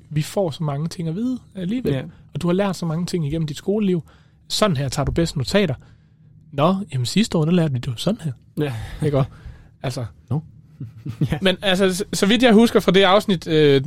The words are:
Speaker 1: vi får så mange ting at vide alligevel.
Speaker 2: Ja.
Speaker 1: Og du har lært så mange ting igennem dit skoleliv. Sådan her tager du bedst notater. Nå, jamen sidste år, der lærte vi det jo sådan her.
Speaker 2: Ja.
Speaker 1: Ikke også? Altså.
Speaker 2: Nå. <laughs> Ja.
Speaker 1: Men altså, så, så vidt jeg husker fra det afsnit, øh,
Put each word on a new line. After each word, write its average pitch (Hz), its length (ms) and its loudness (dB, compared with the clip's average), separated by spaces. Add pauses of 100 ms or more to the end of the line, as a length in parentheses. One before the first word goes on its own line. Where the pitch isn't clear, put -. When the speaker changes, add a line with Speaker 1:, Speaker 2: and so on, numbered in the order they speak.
(100)
Speaker 1:
vi 151 120 -2
får 185 280 -2
så 156 140 -8
mange 147 240 -4
ting 165 200 -8
at 160 60 -4
vide 240 240 -4 (160)
alligevel. 196 380 -4
Speaker 2:
Ja. 131 100 -4 (320)
Speaker 1:
Og 147 80 -6
du 175 60 0
har 175 60 2
lært 196 220 0
så 175 100 -6
mange 165 200 -4
ting 165 200 -4
igennem 160 220 -2
dit 143 80 -8
skoleliv. 190 460 0 (460)
Sådan 196 280 0
her 139 120 -4
tager 139 180 -4
du 139 60 -2
bedst 165 240 0
notater. 160 380 0 (800)
Nå, 156 220 2 (180)
jamen 123 140 -2
sidste - 320 2
år, 151 60 2
der 165 80 2
lærte 160 200 2
vi 123 60 -2
det 123 80 -6
jo 135 100 -4
sådan 214 240 -2
her. 151 120 -6 (320)
Speaker 2:
Ja. 135 80 -4 (340)
Speaker 1:
Ikke 143 120 2
også? 139 120 0 (520)
Altså. 131 220 -6 (260)
Speaker 2:
Nå. 151 100 -2 (400)
<laughs> - 520 -6
Ja. 151 100 -4
Speaker 1:
Men 185 200 2
altså, 190 320 2
så, 190 180 -4
så 196 140 0
vidt 226 160 4
jeg 240 100 6
husker 226 280 6
fra 190 120 0
det 190 100 6
afsnit, 196 460 2
øh, 147 380 6